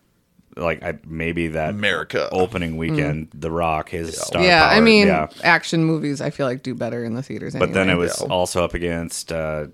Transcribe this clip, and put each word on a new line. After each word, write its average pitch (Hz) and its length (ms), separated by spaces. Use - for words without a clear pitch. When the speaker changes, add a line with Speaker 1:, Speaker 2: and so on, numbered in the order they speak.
Speaker 1:
Like, 80 300
I, 82 200
maybe 82 440
that 78 220
Speaker 2:
America. 90 600
Speaker 1:
opening 90 460
weekend, 78 560
Speaker 3:
Mm. 73 80
Speaker 1:
The 82 100
Rock, 80 400
his 82 260
Speaker 2:
Yeah. - 60
Speaker 1:
star - 220
Speaker 3:
Yeah, 170 200
I - 100
Speaker 1:
power, 226 80
Speaker 3:
mean, 214 260
Speaker 1:
yeah. 156 180
Speaker 3:
action 165 420
movies, 151 360
I 143 100
feel 143 160
like, 127 160
do 127 100
better 120 320
in 113 100
the 131 100
theaters 80 320
Speaker 1:
But 69 180
then 95 140
it 92 60
Speaker 3:
anyway. 85 120
Speaker 1:
was - 140
Speaker 2:
Yeah. - 120
Speaker 1:
also 90 300
up 85 120
against, 85 580
uh, 78 420